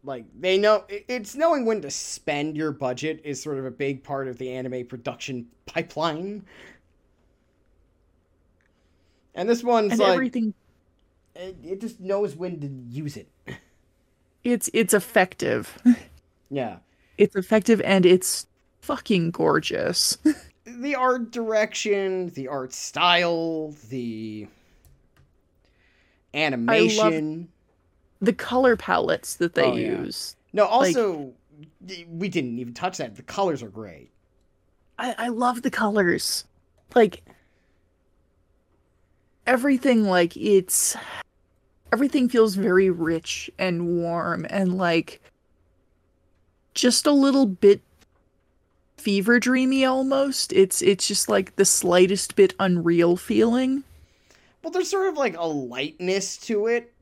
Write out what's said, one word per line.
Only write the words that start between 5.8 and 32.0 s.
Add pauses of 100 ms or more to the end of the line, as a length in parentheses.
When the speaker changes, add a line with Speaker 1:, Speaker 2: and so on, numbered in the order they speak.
Speaker 1:
And
this
one's
Speaker 2:
And
Speaker 1:
like,
Speaker 2:
everything (800)
Speaker 1:
it,
it
just
knows
when
to (200)
use
it. (180)
<laughs> (880)
Speaker 2:
It's,
it's
effective.
<laughs>
Speaker 1:
Yeah. (420)
Speaker 2:
It's
effective
and
it's (360)
fucking
gorgeous.
<laughs> (400)
Speaker 1:
The
art
direction,
the
art
style, (160)
the (1900)
animation.
Speaker 2:
I
love (760)
the
color
palettes
that
they
Speaker 1:
Oh,
yeah.
Speaker 2:
use. (160)
Speaker 1:
No,
Speaker 2:
Like
Speaker 1:
also, (560)
y-,